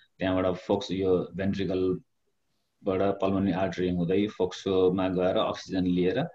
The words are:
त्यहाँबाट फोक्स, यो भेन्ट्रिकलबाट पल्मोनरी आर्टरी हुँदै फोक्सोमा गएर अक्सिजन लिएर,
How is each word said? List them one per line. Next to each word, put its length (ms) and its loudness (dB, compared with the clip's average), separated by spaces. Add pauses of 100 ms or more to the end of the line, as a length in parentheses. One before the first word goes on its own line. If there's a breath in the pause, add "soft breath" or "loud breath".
(200 soft breath)
त्यहाँबाट 360 0
फोक्स, 360 -2
यो 440 2
भेन्ट्रिकलबाट 1900 -4
पल्मोनरी 300 2
आर्टरी 380 -2
हुँदै 380 0
फोक्सोमा 840 0
गएर 280 0
अक्सिजन 480 -2
लिएर, 340 2 (160)